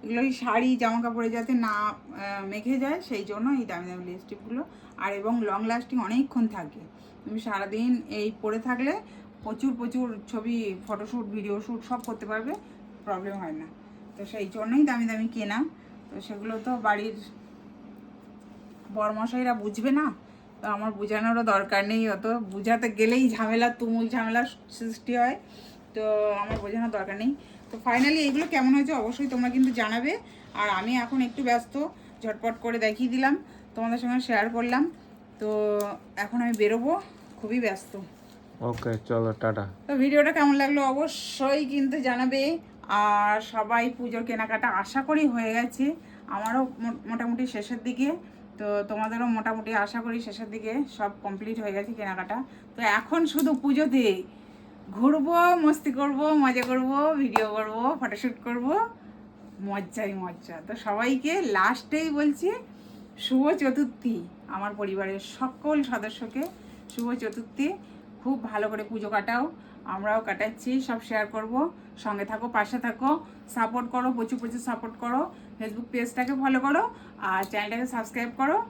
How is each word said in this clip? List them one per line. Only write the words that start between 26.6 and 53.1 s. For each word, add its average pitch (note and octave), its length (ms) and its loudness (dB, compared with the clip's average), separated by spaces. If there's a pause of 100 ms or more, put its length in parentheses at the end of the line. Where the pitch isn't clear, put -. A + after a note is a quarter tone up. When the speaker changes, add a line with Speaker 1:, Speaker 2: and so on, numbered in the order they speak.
Speaker 1:
বোঝানোর A3+ 260 -2
দরকার G3 320 -4
নেই। C4+ 120 2 (360)
তো - 40 -12 (100)
finally C4 440 4
এগুলো D4 260 2
কেমন C4 200 6
হয়েছে C#4 180 4
অবশ্যই B3+ 420 -2
তোমরা B3 160 2
কিন্তু C4 200 4 (100)
জানাবে। A#3 320 0 (480)
আর G#3 80 2
আমি G#3 240 0 (120)
এখন C4+ 140 -2 (100)
একটু A#3 200 -6
ব্যস্ত, A#3+ 260 2 (480)
ঝটপট A3+ 320 -2 (100)
করে A#3 140 0
দেখিয়ে A3 360 2
দিলাম, C4+ 200 4 (400)
তোমাদের A3+ 280 -2
সঙ্গে B3 180 2
শেয়ার A3 260 2 (100)
করলাম। B3 260 2 (580)
তো G#3+ 80 -2 (760)
এখন A#3 200 -4
আমি A#3+ 180 2
বেরোবো, A#3 300 4 (480)
খুবই A3+ 200 -2
ব্যস্ত। G3+ 320 -2 (680)
Speaker 2:
ওকে, A#2+ 320 -2 (160)
চলো, A2+ 240 2
টাটা। G#2 320 -2 (220)
Speaker 1:
তো C#4+ 60 -2 (100)
ভিডিওটা D4 300 6
কেমন C#4+ 300 6
লাগলো C#4+ 180 4 (120)
অবশ্যই C#4 760 0
কিন্তু C#4 300 2 (120)
জানাবে। C4+ 500 2 (300)
আর G#3 520 4
সবাই A3+ 580 0
পুজোর A3+ 300 -4
কেনাকাটা A3 400 0 (140)
আশা C4+ 200 -2
করি D4+ 240 4
হয়ে A3+ 260 2
গেছে, A#3+ 320 0 (420)
আমারও A3 360 0 (160)
মো-, A#3 220 -4 (100)
মোটামুটি A#3 360 -2
শেষের A3+ 420 -6
দিকে, B3 200 0 (500)
তো G#3 80 -6 (240)
তোমাদেরও A3 360 -2
মোটামুটি A3 480 -2
আশা G#3 260 0
করি A#3 260 -4
শেষের G#3+ 280 -10
দিকে A3 180 -6 (240)
সব G#3 140 -2 (120)
কমপ্লিট G#3 400 -6
হয়ে G#3 100 -2
গেছে G3+ 260 -4
কেনাকাটা। F#3+ 380 -4 (400)
তো - 60 -8
এখন A3+ 440 2